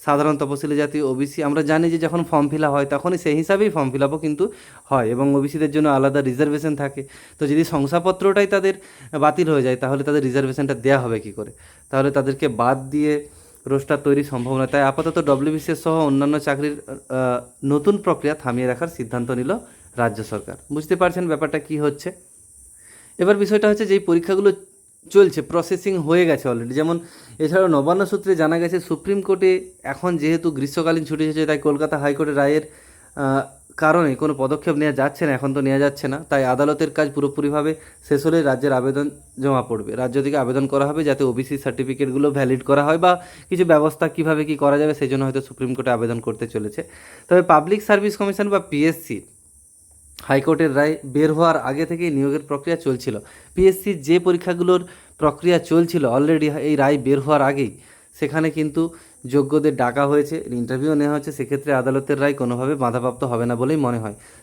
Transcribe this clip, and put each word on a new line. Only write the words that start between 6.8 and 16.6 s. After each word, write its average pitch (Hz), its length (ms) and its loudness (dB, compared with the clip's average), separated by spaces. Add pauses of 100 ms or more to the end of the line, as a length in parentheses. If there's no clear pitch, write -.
তো 151 80 -2
যদি 151 160 2
শংসাপত্রটাই 185 840 0
তাদের 196 260 2 (460)
বাতিল 151 300 2
হয়ে 143 140 4
যায়, 127 120 2
তাহলে 135 280 -2
তাদের 147 200 2
রিজার্ভেশনটা 135 500 0
দেওয়া 131 260 2
হবে 113 200 -2
কী 107 120 -12
করে? 107 200 -10 (380)
তাহলে 135 220 2
তাদেরকে 139 360 0
বাদ 131 420 0
দিয়ে 147 380 -2 (400)
রোস্টার 139 360 -2
তৈরির 143 200 2
সম্ভাবনা। 131 440 -4
তাই 143 140 0
আপাতত 156 440 0
ডব্লিউবিসিএস 151 580 0
সহ 160 220 2
অন্যান্য 143 340 2
চাকরির, 147 480 -4